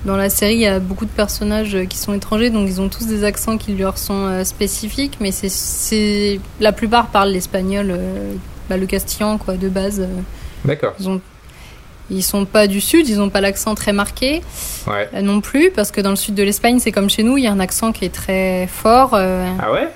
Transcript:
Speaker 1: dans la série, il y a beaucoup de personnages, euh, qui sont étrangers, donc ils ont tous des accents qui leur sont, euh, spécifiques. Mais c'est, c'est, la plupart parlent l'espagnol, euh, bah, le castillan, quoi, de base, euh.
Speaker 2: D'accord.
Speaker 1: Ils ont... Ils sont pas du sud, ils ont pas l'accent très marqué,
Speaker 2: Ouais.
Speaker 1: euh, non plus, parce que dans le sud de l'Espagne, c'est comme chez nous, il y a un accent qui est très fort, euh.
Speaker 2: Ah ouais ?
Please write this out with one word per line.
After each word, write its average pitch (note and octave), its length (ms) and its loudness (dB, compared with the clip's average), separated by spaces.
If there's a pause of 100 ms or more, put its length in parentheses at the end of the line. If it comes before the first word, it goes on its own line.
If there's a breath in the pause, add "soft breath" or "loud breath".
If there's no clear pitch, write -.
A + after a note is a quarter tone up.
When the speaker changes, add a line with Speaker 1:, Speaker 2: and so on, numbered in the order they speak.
Speaker 1:
dans G3 120 2
la G3 140 2
série, G#3 240 2
il A#3 60 2
y A3 60 4
a F#3+ 120 4
beaucoup F#3+ 260 -4
de G#3 60 -6
personnages, G#3 640 0
euh, F#3 100 0
qui F#3+ 140 -6
sont - 140 -4
étrangers, G#3+ 380 0
donc G#3 180 2
ils F#3 120 -2
ont G3 80 0
tous A3+ 180 -4
des G#3+ 180 0
accents G#3 320 -2
qui G#3 200 -4
leur F#3+ 220 -2
sont, G3 280 -2
euh, F#3 180 -2
spécifiques. G#3+ 760 -4
Mais F#3+ 120 0
c'est, G3 160 -4
c'est, G#3 920 0 (220)
la G#3+ 120 6
plupart A3+ 360 2
parlent G3 220 2
l'espagnol, F#3+ 600 -2
euh, F#3+ 420 -4 (360)
bah, F#3 80 -2
le F#3+ 100 0
castillan, G#3 520 -2
quoi, F#3+ 160 -2
de F#3 140 -2
base, G3 320 0
euh. F#3 60 0 (580 loud breath)
Speaker 2:
D'accord. C3+ 340 0
Speaker 1:
Ils F#3+ 100 -4
ont... F#3+ 120 0 (920 loud breath)
Ils F#3+ 120 -2
sont G3 240 0
pas G#3 200 6
du G3 140 0
sud, D#4+ 280 4
ils G#3 120 2
ont G3+ 100 2
pas G3 100 2
l'accent G3 360 0
très - 160 0
marqué, B3+ 500 0 (460 loud breath)
Speaker 2:
Ouais. - 260 -2
Speaker 1:
euh, G3 80 -2
non G3+ 180 2
plus, D#4 300 4
parce G#3 220 0
que G#3 80 -2
dans G3 100 0
le G3 60 0
sud G3+ 180 -4
de G3+ 80 2
l'Espagne, A#3 380 2
c'est A3 120 0
comme G3+ 180 2
chez A3 120 0
nous, B3 160 4
il C4 60 2
y - 20 2
a G#3 60 2
un G3 80 2
accent A3 320 0
qui G3 120 -4
est F3 100 -4
très F#3 520 0
fort, B3 480 6
euh. F#3 320 2 (160)
Speaker 2:
Ah G#2+ 100 0
ouais ? B3 240 0